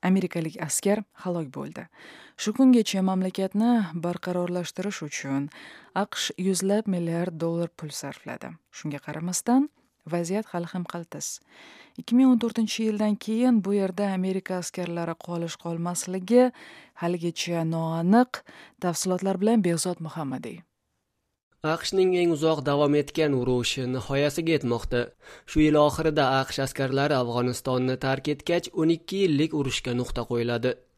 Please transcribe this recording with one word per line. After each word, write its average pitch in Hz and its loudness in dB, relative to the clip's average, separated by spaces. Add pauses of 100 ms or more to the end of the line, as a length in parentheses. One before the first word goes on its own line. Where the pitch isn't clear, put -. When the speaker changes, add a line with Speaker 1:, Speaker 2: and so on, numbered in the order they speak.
Speaker 1:
amerikalik 175 0 (120)
askar 202 0 (200)
halok 175 -4 (100)
bo'ldi. 165 -10 (580)
Shu 214 -4
kungacha 240 6
mamlakatni 190 0 (340)
barqarorlashtirish 175 -4
uchun 139 -4 (560)
aqsh - -6 (160)
yuzlab 196 0
milliard 170 -2
dollar 170 -2
pul 151 -12
sarfladi. - -12 (280)
Shunga 143 -8
qaramasdan, 185 0 (440)
vaziyat 175 -2
hali 170 -4
ham 180 -4 (100)
qaltis. 170 -10 (760)
Ikki - 2
ming 262 8
o'n 233 4
to'rtinchi 220 -2
yildan 214 0 (120)
keyin 226 2
bu 202 0
yerda 196 0
Amerika 185 -2
askarlari 170 -6 (120)
qolish-qolmasligi 175 0 (500)
haligacha 170 -2 (120)
noaniq. 165 4 (500)
Tafsilotlar 180 -2
bilan 220 4
Behzod 165 0
Muhammadiy. 127 -8 (1000)
Speaker 2:
aqshning 185 2 (120)
eng 170 4
uzoq 156 2
davom 143 4
etgan 147 0
urushi 123 0
nihoyasiga 143 0
yetmoqda. 120 0 (480)
Shu 156 4
yil 151 6 (100)
oxirida 151 2 (140)
aqsh - -4
askarlari 139 0
Afg'onistonni 123 0 (100)
tark 135 0
etgach, 170 -2 (120)
o'n 160 4
ikki 190 -4
yillik 156 2
urushga 131 -2
nuqta 120 -2
qo'yiladi. 117 0 (240)